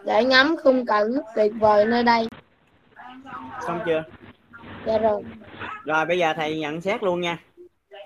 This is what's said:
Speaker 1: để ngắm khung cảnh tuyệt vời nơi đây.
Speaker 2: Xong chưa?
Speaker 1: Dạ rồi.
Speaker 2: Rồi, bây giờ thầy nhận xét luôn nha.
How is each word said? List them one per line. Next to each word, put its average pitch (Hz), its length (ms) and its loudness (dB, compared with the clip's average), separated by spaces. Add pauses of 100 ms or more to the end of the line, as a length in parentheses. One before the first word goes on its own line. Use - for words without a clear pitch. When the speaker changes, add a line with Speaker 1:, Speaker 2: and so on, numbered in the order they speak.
Speaker 1:
để 214 200 2
ngắm 262 380 4
khung 254 220 4
cảnh 214 260 0 (240)
tuyệt 214 240 2
vời 208 260 6
nơi 240 180 0
đây. 233 240 2 (1400)
Speaker 2:
Xong 175 180 -4
chưa? 160 180 -2 (840)
Speaker 1:
Dạ 220 120 0
rồi. 214 260 0 (600)
Speaker 2:
Rồi, 156 220 0
bây 180 140 0
giờ 160 180 2
thầy 156 220 -4
nhận 156 220 -6
xét 208 220 -4
luôn 175 180 0
nha. 170 160 -4 (680)